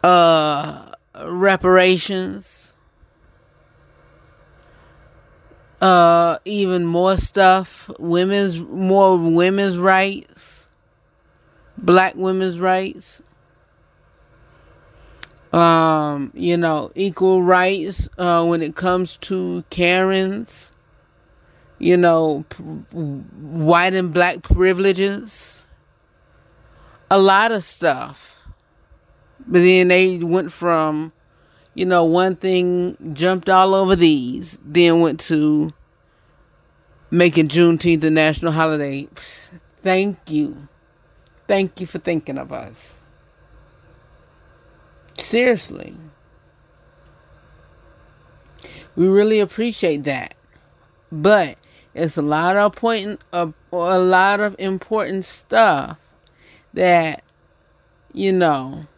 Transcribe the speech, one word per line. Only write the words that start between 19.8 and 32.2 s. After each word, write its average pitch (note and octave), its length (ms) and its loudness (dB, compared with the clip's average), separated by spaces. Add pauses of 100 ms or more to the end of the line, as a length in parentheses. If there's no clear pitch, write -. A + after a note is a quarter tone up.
You F3+ 180 2
know, D#3+ 520 2
p-, - 140 -20
white D#3 1300 -4
and F3+ 180 -4
black F3 300 0
privileges. G3 1160 -2 (1500)
A G3 80 4
lot G3 340 4
of G3 120 -6
stuff. - 760 -6 (1080)
But F3+ 140 4
then F3+ 280 6
they F#3 300 2
went E3+ 340 -2
from, D#3 600 -2 (600)
you F3+ 140 -4
know, F3 180 4
one F3+ 320 0